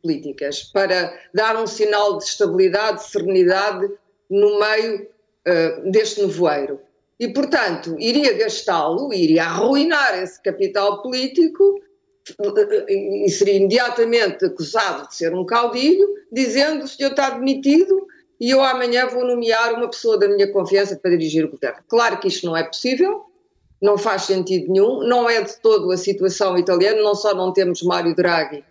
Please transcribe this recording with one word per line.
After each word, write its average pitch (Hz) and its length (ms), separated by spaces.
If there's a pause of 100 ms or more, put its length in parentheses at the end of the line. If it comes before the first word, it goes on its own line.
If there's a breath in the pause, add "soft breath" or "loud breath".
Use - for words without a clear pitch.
políticas, 147 600
para 185 500 (220 loud breath)
dar 220 280
um 220 40
sinal 208 500
de - 80
estabilidade, 190 760
de - 80
serenidade 190 760 (440)
no 208 280
meio, 214 480 (380)
eh, 165 460
deste 214 320
nevoeiro. 151 580 (400)
E, 233 80
portanto, 208 720
iria 262 340
gastá-lo, 196 800
iria 165 320
arruinar 262 800
esse 185 200
capital 202 600
político, 320 760 (640)
eh, 202 840
e - 20
seria 196 280
imediatamente 226 880
acusado 170 640
de - 60
ser 165 200
um 180 100
caudilho, 247 640 (240 loud breath)
dizendo: 269 520
"O 269 40
senhor 277 220
está 269 200
demitido 277 760 (340 soft breath)
e 233 100
eu 269 140
amanhã 247 440
vou 247 180
nomear 233 480
uma 233 160
pessoa 220 280
da 202 80
minha 202 240
confiança 196 460
para 180 140
dirigir 160 340
o 156 60
governo." 135 360
Claro 226 320
que 196 100
isto 175 180
não 165 100
é 165 80
possível, 370 600 (580)
não 202 160
faz 202 240
sentido 185 500
nenhum, 220 340
não 240 220
é 226 140
de - 160
todo 202 340
a 185 60
situação 185 580
italiana, 190 460
não 208 120
só 202 200
não 185 180
temos 180 300
Mário 175 340
Draghi 160 540